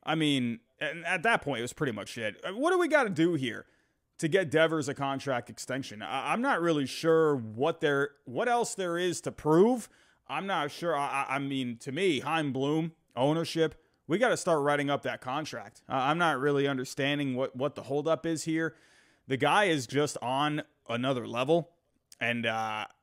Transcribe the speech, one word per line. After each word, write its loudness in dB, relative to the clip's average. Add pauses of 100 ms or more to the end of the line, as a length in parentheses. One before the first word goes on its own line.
I -2
mean, 0 (180)
and -6
at -2
that 2
point, -4
it -4
was -6
pretty -2
much -8
it. -4
Uh, -6
what 2
do 4
we 2
gotta 4
do 2
here -4 (500)
to -2
get 2
Devers 2
a -4
contract -4
extension? -8
I, -2
I'm 0
not 2
really 2
sure 4
what -2
there, 2 (120)
what -2
else 0
there -4
is -2
to -6
prove. 4 (380)
I'm -6
not -2
sure. -2
I, 0 (240)
I, -2
I 0
mean, -4
to -10
me, 2
Chaim -2
Bloom, -2 (220)
ownership, 2 (320)
we 0
gotta 2
start 2
writing 2
up -2
that -6
contract. -8
Uh, -2
I'm 0
not 2
really 2
understanding -2
what, -2
what -4
the -10
holdup -2
is -2
here. -2 (520)
The -2
guy 4
is 0
just 0
on 0 (260)
another -2
level. 0 (480)
And, 0
uh, -2 (180)